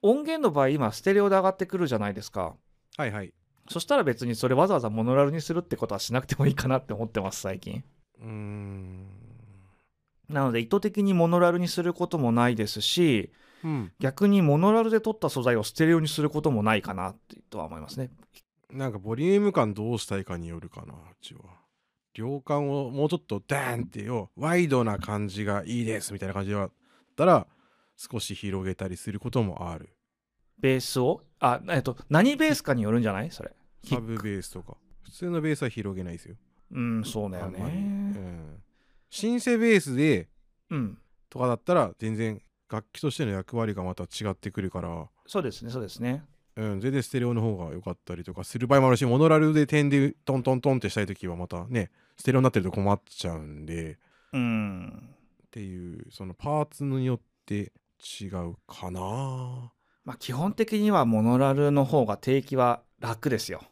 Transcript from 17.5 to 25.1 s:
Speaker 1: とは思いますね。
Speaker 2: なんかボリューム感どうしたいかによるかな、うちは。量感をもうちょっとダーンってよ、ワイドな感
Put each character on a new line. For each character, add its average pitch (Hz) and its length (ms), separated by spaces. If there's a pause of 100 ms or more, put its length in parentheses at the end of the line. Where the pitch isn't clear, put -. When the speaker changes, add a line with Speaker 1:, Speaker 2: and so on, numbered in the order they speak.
Speaker 1:
と 107 80
は 82 80
思 82 120
い - 20
ま 76 80
す - 100
ね。 131 120 (600)
Speaker 2:
な 135 160
ん 117 40
か 101 60
ボ 104 160
リ 165 200
ュ - 20
ー 202 40
ム 208 120
感 110 220
ど 107 180
う 113 60
し - 80
た 98 120
い 95 60
か 92 120
に 85 120
よ 85 100
る 80 100
か - 180
な、 60 80
う - 20 (240)
ち - 140
は。 90 260 (540)
量 110 260
感 143 300
を 139 200
も 139 160
う - 20
ち 175 60
ょ 165 40
っ - 20
と 101 260
ダ 131 300
ー 117 60
ン - 20
っ - 20
て - 160
よ、 110 340
ワ 160 200
イ 180 100
ド 131 160
な 107 160
感 104 300